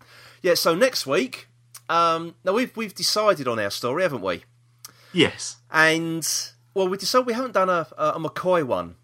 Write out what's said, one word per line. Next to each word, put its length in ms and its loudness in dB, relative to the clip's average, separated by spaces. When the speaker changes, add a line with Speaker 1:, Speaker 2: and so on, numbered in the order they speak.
Speaker 1:
yeah. 120 4
So 200 2
next 320 0
week, 400 -2
um, 460 0
now 80 2
we've, 240 -2
we've 200 -6
decided 500 0
on 140 0
our 100 0
story, 320 -2
haven't 200 -2
we? 200 -2
Speaker 2:
Yes. 440 0
Speaker 1:
And, 560 2
well, 140 2
we 80 -4
decided 320 0
we 60 0
haven't 200 -6
done 140 2
a, 180 0
a, 140 0
a 80 -4
McCoy 460 0
one 400 -4